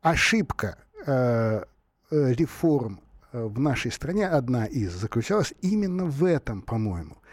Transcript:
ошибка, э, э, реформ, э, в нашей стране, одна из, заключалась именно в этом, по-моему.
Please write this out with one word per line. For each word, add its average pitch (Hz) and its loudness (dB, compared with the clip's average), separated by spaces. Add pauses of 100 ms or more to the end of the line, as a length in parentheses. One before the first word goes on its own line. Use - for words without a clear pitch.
ошибка, 165 0 (280)
э, 117 2 (480)
э, 143 4
реформ, 131 0 (320)
э, 117 -6
в 110 -6
нашей 135 0
стране, 185 -2
одна 127 2
из, 107 -2
заключалась 117 -2
именно 185 0
в 151 0
этом, 120 0
по-моему. 90 -4 (160)